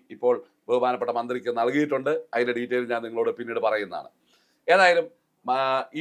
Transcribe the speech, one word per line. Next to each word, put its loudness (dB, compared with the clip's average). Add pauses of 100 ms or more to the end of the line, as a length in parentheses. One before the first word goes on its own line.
(160)
ഇപ്പോൾ 2 (320)
ബഹുമാനപ്പെട്ട 0
മന്ത്രിക്ക് -4
നൽകിയിട്ടുണ്ട്. 0 (240)
അതിൻ്റെ 0
ഡീറ്റെയിൽ -2
ഞാൻ -2
നിങ്ങളോട് -2
പിന്നീട് -6
പറയുന്നതാണ്. -4 (640)
ഏതായാലും, 6 (480)
ആ, 0 (440)